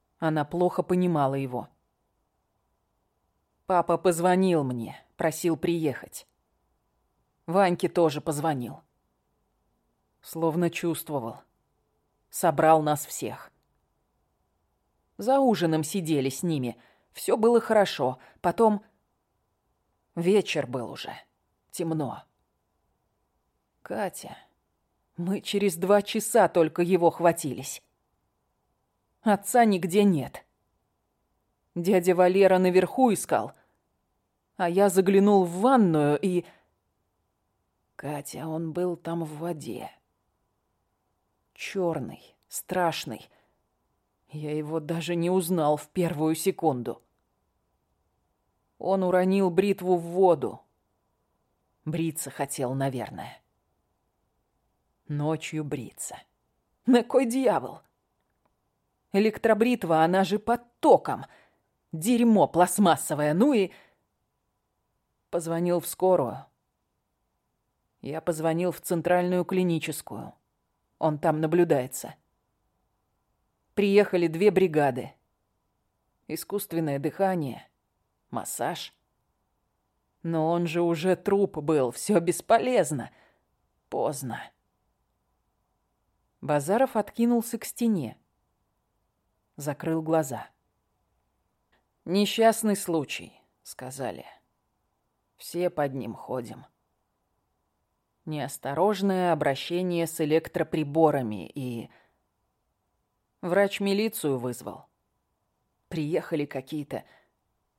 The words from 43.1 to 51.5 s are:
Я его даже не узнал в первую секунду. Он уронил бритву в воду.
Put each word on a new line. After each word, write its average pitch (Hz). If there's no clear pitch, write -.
Я 151
его 156
даже 165
не 170
узнал 165
в -
первую 160
секунду. 139
Он 190
уронил 185
бритву 185
в 170
воду. 170